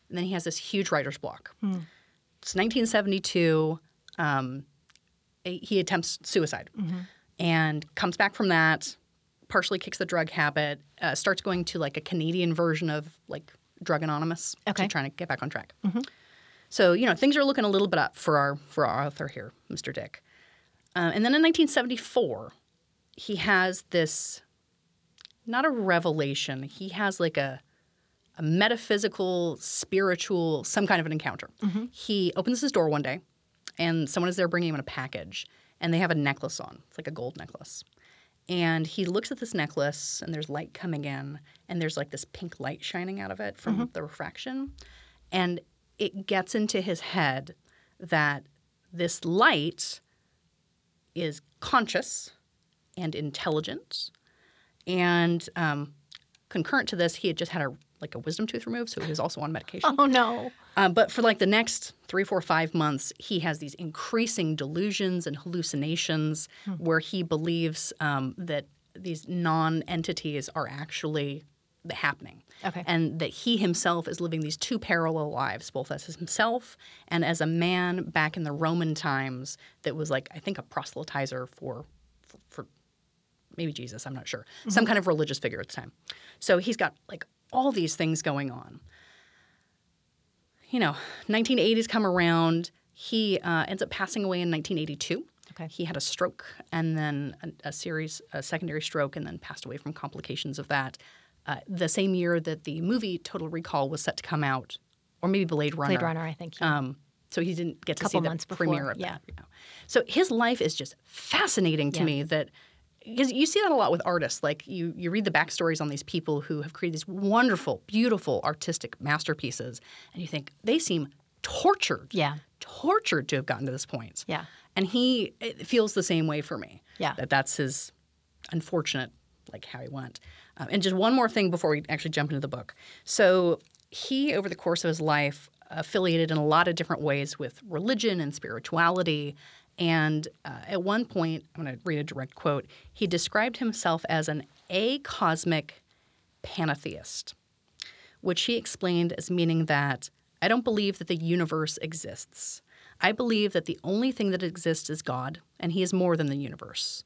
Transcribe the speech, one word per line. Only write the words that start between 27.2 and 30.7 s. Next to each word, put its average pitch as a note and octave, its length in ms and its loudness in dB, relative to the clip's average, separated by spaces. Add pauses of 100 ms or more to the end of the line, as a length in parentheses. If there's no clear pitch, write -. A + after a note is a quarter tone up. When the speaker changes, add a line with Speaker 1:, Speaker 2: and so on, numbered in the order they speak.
Speaker 1:
a, C3+ 220 -2 (760)
a E3+ 60 -6
metaphysical, F#3+ 1120 2
spiritual, F3+ 1040 0
some G#3 220 2